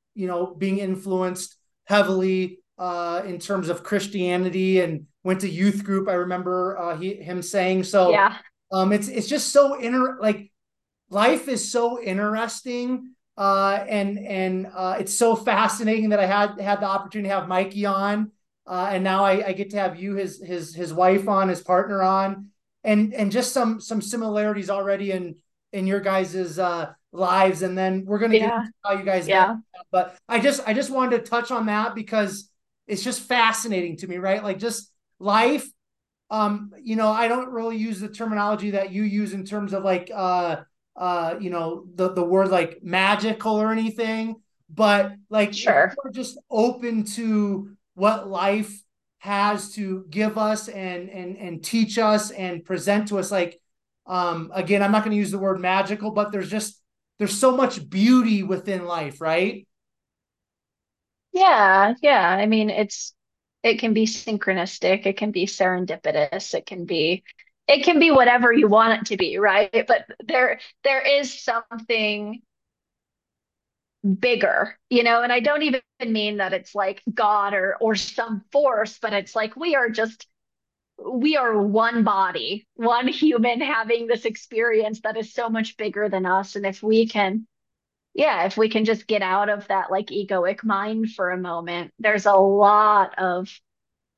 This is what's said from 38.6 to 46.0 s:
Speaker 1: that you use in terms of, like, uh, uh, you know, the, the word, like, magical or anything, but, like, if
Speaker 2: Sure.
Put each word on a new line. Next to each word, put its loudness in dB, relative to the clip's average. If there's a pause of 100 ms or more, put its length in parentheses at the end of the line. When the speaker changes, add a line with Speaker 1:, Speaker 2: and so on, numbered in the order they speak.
Speaker 1:
that -2
you -4
use -2
in -8
terms -6
of, -4
like, -2
uh, -2 (380)
uh, -2
you -6
know, -6 (100)
the, 0
the -2
word, 4
like, 0
magical 0
or 0
anything, -4 (340)
but, 2 (180)
like, 2
if -10
Speaker 2:
Sure. 2